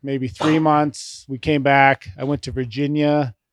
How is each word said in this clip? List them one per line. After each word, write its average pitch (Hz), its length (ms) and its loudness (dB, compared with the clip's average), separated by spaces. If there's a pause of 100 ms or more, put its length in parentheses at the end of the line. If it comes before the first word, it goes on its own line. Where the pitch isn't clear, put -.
maybe 135 240 -4
three 156 320 0
months. 151 680 0
We 135 120 -8
came 151 240 0
back. 139 540 4
I 127 60 -8
went 139 200 -4
to - 80 -10
Virginia 143 840 -2 (180)